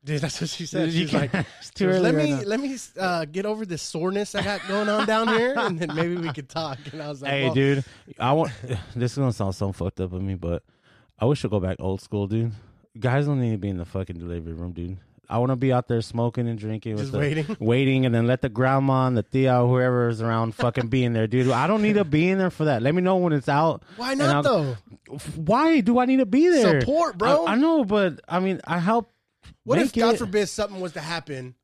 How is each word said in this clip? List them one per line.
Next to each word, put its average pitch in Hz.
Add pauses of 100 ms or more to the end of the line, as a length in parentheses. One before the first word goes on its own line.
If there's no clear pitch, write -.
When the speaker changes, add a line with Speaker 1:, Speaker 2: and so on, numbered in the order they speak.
Speaker 1:
Dude, 147
that's 147
what 165
she -
said. 160
Speaker 2:
You 165
Speaker 1:
She's 151
Speaker 2:
can't. 156
Speaker 1:
like, 175
Speaker 2:
<laughs> -
It's -
too -
Speaker 1:
she -
goes, 185
Speaker 2:
early 180 (100)
Speaker 1:
"Let -
Speaker 2:
right 302
Speaker 1:
me, 302
Speaker 2:
now. 269
Speaker 1:
let 214
me, 269 (220)
uh, 180
get 180
over 214
this 170
soreness 190
I 196
got 196
going 208
on 214
down 220
here, 233
and 202
then 156
maybe 170
we 165
could 135
talk." 151 (140)
And 156
I 147
was 139
like, 139
Speaker 2:
Hey, 139
Speaker 1:
"Well," 127
Speaker 2:
dude, 139 (340)
I 127
want. 156 (220)
<sighs> 87
This 120
is -
gonna 131
sound 98
so 98
fucked -
up 92
of 92
me, 98
but 85 (560)
I 107
wish 139
to 113
go 101
back 92
old 95
school, 101
dude. 113 (460)
Guys 131
don't 143
need 117
to 104
be 98
in 98
the 85
fucking 92
delivery 85
room, 85
dude. 87 (300)
I 110
wanna 127
be 127
out 123
there 117
smoking 117
and 117
drinking, 107
with 107
Speaker 1:
Just 135
Speaker 2:
the, 131
Speaker 1:
waiting? 151
<laughs> -
Speaker 2:
waiting, 131
and 120
then 117
let 127
the 131
grandma 131
and 127
the 104
tia, 131
whoever 123
is 113
around, 113
fucking 120
be 127
in 117
there, 110
dude. 127
I 127
don't 214
need 214
to 208
be 151
in 190
there 185
for 156
that. 127
Let 143
me 180
know 185
when 180
it's 143
out, 151 (140)
Speaker 1:
Why 247
Speaker 2:
and 269
Speaker 1:
not, 202
Speaker 2:
I'll 147
Speaker 1:
though? 151 (600)
Speaker 2:
Why 254
do 233
I 254
need 262
to 262
be 269
there? 202
Speaker 1:
Support, 294
bro. 277
Speaker 2:
I, 254
I -
know, 311
but, 196
I 175
mean, 190
I 170
help 214 (540)
Speaker 1:
What 214
if, 254 (100)
Speaker 2:
make 226
Speaker 1:
God 233
Speaker 2:
it. -
Speaker 1:
forbid, 202
something 202
was 175
to 170
happen 147